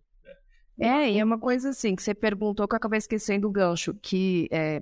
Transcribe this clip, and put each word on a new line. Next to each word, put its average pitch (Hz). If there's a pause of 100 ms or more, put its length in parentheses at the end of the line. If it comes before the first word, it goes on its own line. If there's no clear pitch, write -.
(800)
É, 262
e 202
é 214
uma 226
coisa 247
assim, 226
que 185
você 208
perguntou 208
que 233
eu 220
acabei 220
esquecendo 208
o 202
gancho, 175
que, 185
é, 156